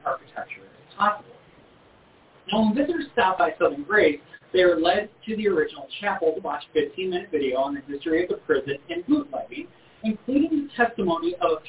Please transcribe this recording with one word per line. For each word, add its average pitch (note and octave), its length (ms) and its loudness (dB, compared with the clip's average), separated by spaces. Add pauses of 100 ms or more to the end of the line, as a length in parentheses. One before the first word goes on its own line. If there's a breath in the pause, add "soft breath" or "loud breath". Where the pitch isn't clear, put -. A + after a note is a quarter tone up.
architecture - 560 -8
as - 340 -20
possible. G#3 340 0 (1200)
Now, G#3+ 140 2
when G#3 100 2
visitors D#4 380 0
stop F#3+ 240 2
by F3 200 2
Southern C#4+ 260 0
Grace, F3+ 360 4 (320 loud breath)
they F#3 120 4
are F3 140 6
led F#3 320 2 (160)
to A3 120 -6
the G#3 100 0
original D#3 400 0 (140)
chapel E3+ 320 0
to F#3+ 80 -6
watch D3 280 -6
a - 40 -20
fifteen-minute F3+ 580 -2
video C3+ 280 0
on C#3+ 160 0
the C#3 60 -8
history D#3+ 420 -2
of - 60 -4
the - 80 -2
prison - 400 0 (120)
and E3+ 160 -8
bootlegging, D4 600 -2 (360 soft breath)
including C#4+ 640 0
the A#3+ 180 2
testimony F3 500 -2
of E3 240 0
a - 100 -20